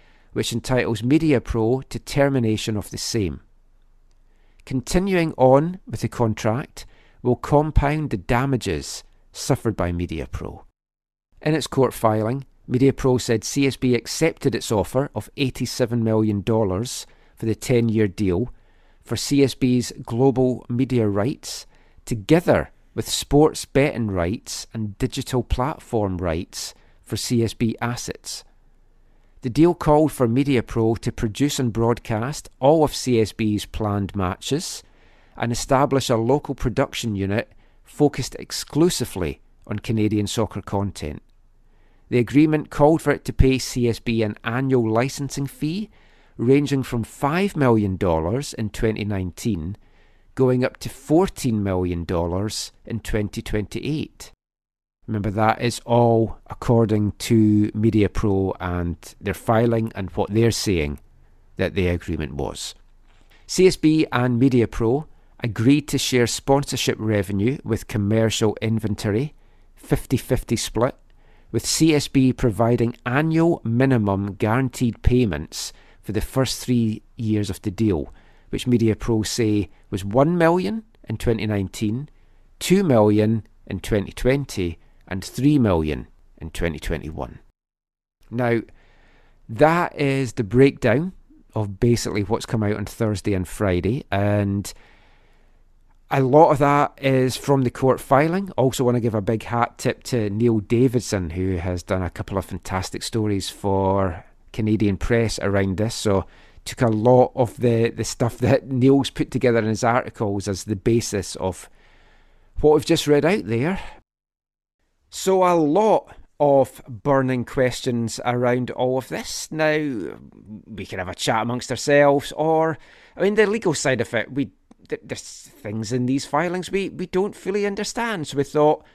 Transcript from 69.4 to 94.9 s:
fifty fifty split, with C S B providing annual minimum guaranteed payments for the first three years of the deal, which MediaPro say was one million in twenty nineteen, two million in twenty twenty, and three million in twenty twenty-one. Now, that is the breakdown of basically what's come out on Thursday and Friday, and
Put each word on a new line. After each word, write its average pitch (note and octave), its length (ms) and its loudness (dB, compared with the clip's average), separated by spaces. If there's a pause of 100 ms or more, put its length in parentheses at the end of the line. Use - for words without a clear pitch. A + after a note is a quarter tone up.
fifty - 420 -2
fifty - 380 -2
split, A#2 400 -2 (560)
with A2+ 160 -4
C D#3+ 280 4
S C#3+ 140 0
B C3 240 2
providing A#2 720 0
annual D#3+ 600 2
minimum A2 720 2
guaranteed A#2 680 -2
payments G#2 680 0 (300)
for G#2+ 100 -8
the G2+ 80 -2
first - 420 -2
three A2+ 400 0 (140)
years G#2+ 340 -2
of - 120 -8
the G#2 80 -4
deal, F2+ 420 0 (380)
which G#2 160 -6
MediaPro A2 600 0
say G#2+ 440 0 (200)
was G2 140 -6
one C#3+ 340 2
million F#3 460 0 (240)
in A2+ 80 -6
twenty A2 300 -2
nineteen, G#2+ 640 -4 (500)
two G3 260 2
million G#2+ 640 4 (200)
in F#2 140 -6
twenty G#2 320 -2
twenty, B2 640 -2 (300)
and F#2 160 -8
three C#3+ 340 2
million D#2+ 480 2 (300)
in E2 140 -14
twenty D#2+ 280 -4
twenty-one. D2+ 600 -8 (920)
Now, A#2 300 0 (880)
that D#3 500 2
is C3+ 360 0
the A#2+ 100 -2
breakdown C3 680 4 (400)
of G2+ 260 -4
basically A2+ 440 2
what's G2 220 -4
come A2 160 -2
out G#2 140 0
on G2+ 80 -6
Thursday G#2 480 -2
and F#2 160 -2
Friday, G2 640 0
and G2+ 640 0 (1400)